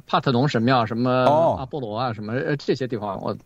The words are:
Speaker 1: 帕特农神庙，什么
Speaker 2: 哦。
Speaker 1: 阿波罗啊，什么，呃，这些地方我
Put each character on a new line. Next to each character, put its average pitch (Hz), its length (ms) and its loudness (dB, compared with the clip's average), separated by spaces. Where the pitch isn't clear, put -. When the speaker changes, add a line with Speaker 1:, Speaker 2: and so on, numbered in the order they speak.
Speaker 1:
帕 180 140 0
特 143 120 0
农 123 160 4
神 120 140 0
庙， 120 240 4
什 113 100 -6
么 123 140 0
Speaker 2:
哦。 147 320 4
Speaker 1:
阿 135 80 -8
波 151 140 -10
罗 107 180 -6
啊， 123 160 -4
什 104 100 -10
么， 104 100 -6
呃， 147 240 -2
这 151 180 -2
些 131 120 -4
地 117 100 -6
方 101 240 -6
我 110 140 -4